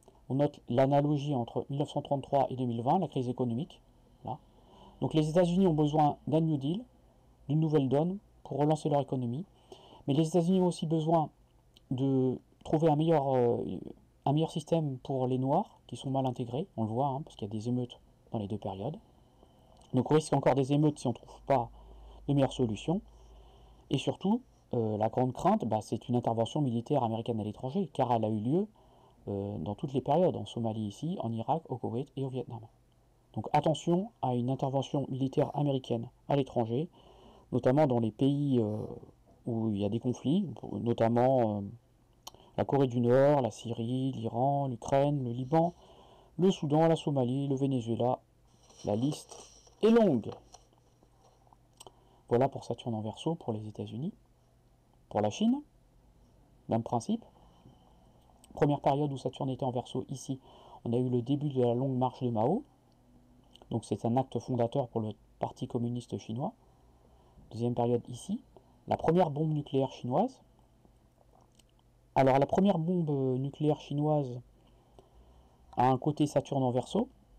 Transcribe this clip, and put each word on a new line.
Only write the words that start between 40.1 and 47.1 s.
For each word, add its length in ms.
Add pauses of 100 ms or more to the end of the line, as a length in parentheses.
notamment, 840
euh, 20 (960)
la 80
Corée 220
du 120
Nord, 420
la 100
Syrie, 600
l'Iran, 540
l'Ukraine, 560
le 80
Liban, 440 (640)
le 100
Soudan, 380
la 80
Somalie, 520